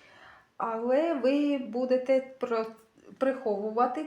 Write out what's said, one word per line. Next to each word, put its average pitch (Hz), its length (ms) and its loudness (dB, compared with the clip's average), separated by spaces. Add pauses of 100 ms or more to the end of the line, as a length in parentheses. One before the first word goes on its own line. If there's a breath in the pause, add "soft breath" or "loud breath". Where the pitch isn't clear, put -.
(560 loud breath)
але 247 580 0
ви 285 440 2
будете 254 640 0
про-, 233 460 -4 (520)
приховувати 247 880 0